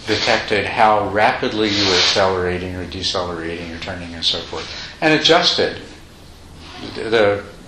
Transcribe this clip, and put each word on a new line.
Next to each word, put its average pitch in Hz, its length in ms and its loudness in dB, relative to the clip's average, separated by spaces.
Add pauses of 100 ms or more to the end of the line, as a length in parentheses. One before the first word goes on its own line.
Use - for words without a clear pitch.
detected 107 600 0
how 107 440 4
rapidly 107 600 0
you 101 160 0
were 92 100 2
accelerating 92 800 0
or 90 100 -6
decelerating 85 840 -6
or 82 80 -10
turning 87 360 -10
and 82 100 -8
so - 160 0
forth, - 280 -10 (320)
and 156 180 4
adjusted 160 600 4 (1160)
the, - 100 -8
the, 104 400 4 (240)